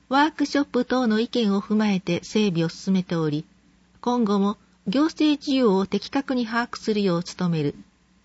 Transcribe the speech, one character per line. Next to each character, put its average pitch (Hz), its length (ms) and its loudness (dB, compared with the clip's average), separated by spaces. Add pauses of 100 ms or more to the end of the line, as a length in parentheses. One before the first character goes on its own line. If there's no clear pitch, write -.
ワ 277 160 4
ー 311 60 0
ク 285 160 -2
シ - 100 -2
ョ 285 60 2
ッ - 20 0
プ 247 180 -2
等 254 220 0
の 220 140 2
意 240 80 0
見 220 260 0
を 202 80 0
踏 - 140 -2
ま 214 160 2
え 185 80 2
て 175 240 -2
整 214 240 0
備 165 160 0
を 165 60 0
進 - 240 -4
め 185 100 2
て 180 120 -6
お 160 140 0
り、 151 160 -4 (560)
今 240 240 0
後 202 140 2
も 202 180 0 (300)
行 254 160 2
政 302 360 2
需 269 200 0
要 208 180 4
を 196 80 2
的 - 240 -4
確 277 240 -2
に 247 140 -2
把 233 200 -4
握 - 100 -14
す - 140 -4
る 208 120 0
よ 175 140 2
う 170 60 -4
努 - 260 -4
め 160 120 0
る。 143 140 -2 (500)